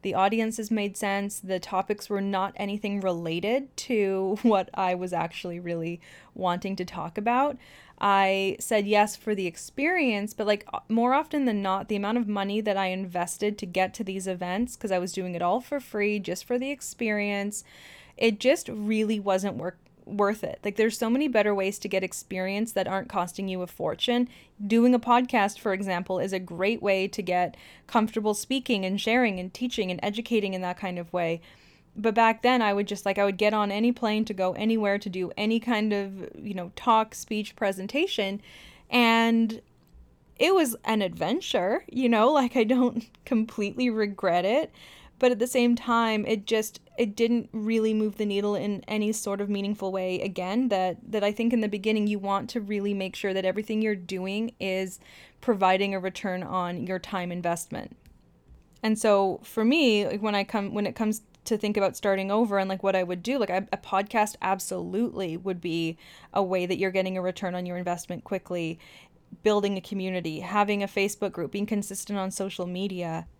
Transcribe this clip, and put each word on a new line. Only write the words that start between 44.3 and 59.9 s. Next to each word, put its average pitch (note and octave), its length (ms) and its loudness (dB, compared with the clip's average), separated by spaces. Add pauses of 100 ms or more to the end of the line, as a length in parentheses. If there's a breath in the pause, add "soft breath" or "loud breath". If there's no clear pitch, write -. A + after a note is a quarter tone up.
it. C#4 260 2 (460 loud breath)
But B3+ 140 6
at A3 80 0
the B3 80 2
same A#3+ 300 4
time, A3+ 480 2
it G#3 200 -2
just, A3 360 -2 (160)
it G#3+ 180 -2
didn't A#3 380 2
really A3 400 2
move G#3+ 240 0
the G#3+ 80 -2
needle G3+ 280 0
in G3+ 320 -4
any G#3+ 280 -2
sort G3+ 260 -4
of G3+ 100 -4
meaningful G3+ 440 -2
way F#3 260 -2
again, G3 480 -2
that, F#3 300 2 (120)
that G#3 140 0
I G#3 80 2
think A#3 220 0
in A3+ 80 2
the G#3+ 80 0
beginning G#3+ 380 0
you G#3 120 0
want G3 300 -2
to A#3+ 100 -4
really G3+ 340 -2
make F#3+ 220 -4
sure G3 180 -2
that F#3+ 120 0
everything G#3+ 360 0
you're G#3+ 140 2
doing F#3+ 640 -6
is F#3+ 400 -4 (400 loud breath)
providing G3 560 4
a F#3+ 60 -2
return F#3 420 -4
on F3+ 420 -2
your F#3 140 -4
time F3+ 320 -6
investment. F3 640 -4 (880)
And A3 160 2
so G3 420 4
for - 220 -4
me, A#3 420 4